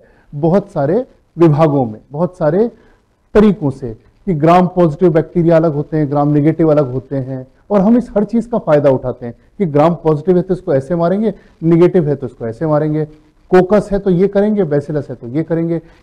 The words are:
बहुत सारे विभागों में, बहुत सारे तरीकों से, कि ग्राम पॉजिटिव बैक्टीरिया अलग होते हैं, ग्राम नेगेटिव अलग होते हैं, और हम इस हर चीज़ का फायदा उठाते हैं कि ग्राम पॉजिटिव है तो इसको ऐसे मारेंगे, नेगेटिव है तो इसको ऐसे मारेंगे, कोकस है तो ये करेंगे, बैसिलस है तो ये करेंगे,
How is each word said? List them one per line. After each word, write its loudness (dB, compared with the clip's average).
बहुत -2
सारे -2
विभागों 2
में, -8
बहुत -6
सारे 0
तरीकों 2
से, -12
कि -2
ग्राम 2
पॉजिटिव 0
बैक्टीरिया 2
अलग 2
होते -6
हैं, 0
ग्राम 0
नेगेटिव 2
अलग 0
होते -8
हैं, -8
और 2
हम 4
इस -4
हर -2
चीज़ -4
का -6
फायदा 2
उठाते -4
हैं -12
कि -2
ग्राम 2
पॉजिटिव -2
है 2
तो -4
इसको -4
ऐसे -2
मारेंगे, -2
नेगेटिव 2
है 0
तो -10
इसको -12
ऐसे -6
मारेंगे, -2
कोकस 2
है -2
तो -2
ये 2
करेंगे, 0
बैसिलस -4
है -12
तो -16
ये -4
करेंगे, -4